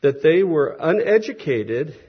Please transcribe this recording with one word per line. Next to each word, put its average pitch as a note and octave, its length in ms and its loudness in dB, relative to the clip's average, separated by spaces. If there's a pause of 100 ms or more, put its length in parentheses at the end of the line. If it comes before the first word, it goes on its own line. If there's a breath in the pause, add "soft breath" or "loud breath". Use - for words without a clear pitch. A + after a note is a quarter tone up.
that C#3 200 0
they E3+ 220 4
were D#3 360 0
uneducated D#3 1160 -2 (140)